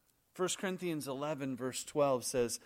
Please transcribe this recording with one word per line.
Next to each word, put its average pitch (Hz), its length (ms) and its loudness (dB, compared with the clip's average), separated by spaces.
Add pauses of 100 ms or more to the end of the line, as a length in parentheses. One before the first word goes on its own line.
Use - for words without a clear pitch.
(340)
First 180 240 -2
Corinthians 175 500 -4
eleven, 139 480 -4
verse 127 280 -4
twelve 139 400 4
says, 120 420 0